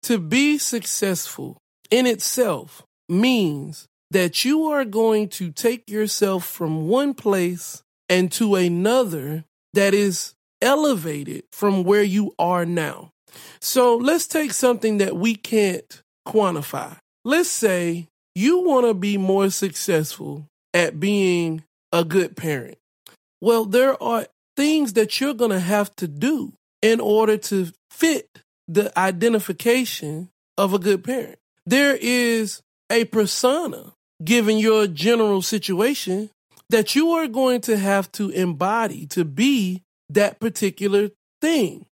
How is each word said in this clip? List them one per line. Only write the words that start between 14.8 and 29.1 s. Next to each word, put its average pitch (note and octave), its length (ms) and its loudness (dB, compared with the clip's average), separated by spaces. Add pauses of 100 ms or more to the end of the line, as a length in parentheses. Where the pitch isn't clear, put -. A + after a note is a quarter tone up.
that F#3+ 180 0
we A3 180 0
can't G#3 680 -2 (240)
quantify. E3+ 720 -2 (280)
Let's E4 260 0
say F3 580 -2 (260)
you D#4 280 2
want C4+ 240 4
to A3+ 80 2
be G3+ 240 -2
more G3 320 2
successful D#3 960 -4 (280)
at E3 240 0
being F3 680 0 (280)
a E3+ 120 2
good E3+ 320 -2
parent. D3+ 420 -6 (600)
Well, A3+ 240 2
there B3 380 2
are A#3 240 -2 (300)
things D4 360 2
that G#3+ 280 0
you're C#4 120 0
gonna A3 260 0
have G3+ 380 -2
to F#3 100 -6
do G#3 460 -4 (300)
in A3+ 180 4
order G#3+ 360 2
to G3 320 -2 (220)
fit D#4+ 380 0 (400)
the G#3 300 0
identification F#3+ 1300 -2 (300)